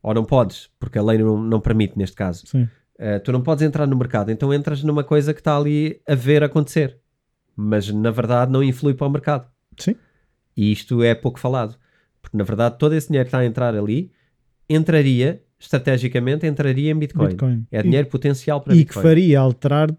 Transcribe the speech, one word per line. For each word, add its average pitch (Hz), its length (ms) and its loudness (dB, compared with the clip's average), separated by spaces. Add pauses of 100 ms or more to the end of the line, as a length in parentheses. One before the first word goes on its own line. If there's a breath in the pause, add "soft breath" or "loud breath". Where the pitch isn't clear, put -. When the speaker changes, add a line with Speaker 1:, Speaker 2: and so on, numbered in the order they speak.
Speaker 1:
Ou 107 100 -4
não 113 120 0
podes, 120 440 0 (100)
porque 127 180 -6
a 104 60 0
lei 113 160 2
não, 110 220 0
não 113 200 0
permite 107 360 0
neste 98 180 -6
caso. 90 320 -8
Speaker 2:
Sim. 123 200 0 (300 soft breath)
Speaker 1:
Eh, 104 220 -4
tu 123 120 -6
não 123 100 0
podes 151 220 0
entrar 147 240 0
no 135 80 0
mercado, 117 360 -2
então 139 220 -2
entras 143 300 -4
numa 147 200 0
coisa 151 300 0
que 151 60 -8
está 151 180 0
ali 147 500 -2
a 147 80 2
ver 143 300 4
acontecer, 143 520 -2 (560)
mas 104 360 -2
na 107 200 0
verdade 120 440 0
não 135 100 2
influi 135 300 0
para 139 140 -4
o - 20 -2
mercado. 139 380 -4 (300)
Speaker 2:
Sim. 208 180 -4 (600)
Speaker 1:
E 107 160 0
isto 117 320 -2
é 117 100 4
pouco 127 240 -4
falado, 123 380 -6 (460)
porque - 160 -8
na 104 80 0
verdade 110 340 -2
todo 151 160 2
esse 151 120 -4
dinheiro 131 180 0
que 127 40 -16
está 131 100 -2
a 123 60 2
entrar 117 300 -2
ali 110 380 -4 (560)
entraria, 139 760 2 (160)
estrategicamente 131 880 -2
entraria 143 440 -2
em 151 40 0
Bitcoin. 147 340 -2
Speaker 2:
Bitcoin. 113 400 -2
Speaker 1:
É 113 100 -4
Speaker 2:
E 107 40 -2
Speaker 1:
dinheiro 143 240 2
potencial 143 540 -2
para - 120 0
Speaker 2:
e 170 40 10
Speaker 1:
Bitcoin. 131 240 2
Speaker 2:
que 165 80 4
faria 160 320 6
alterar 143 580 0